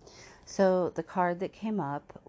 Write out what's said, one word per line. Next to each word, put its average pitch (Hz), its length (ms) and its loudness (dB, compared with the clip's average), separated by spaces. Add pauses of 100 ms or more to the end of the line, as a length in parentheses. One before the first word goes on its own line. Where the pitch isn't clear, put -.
(460)
So 185 460 2
the 165 120 -4
card 175 380 0
that 185 100 -4
came 214 280 -4
up 143 500 -6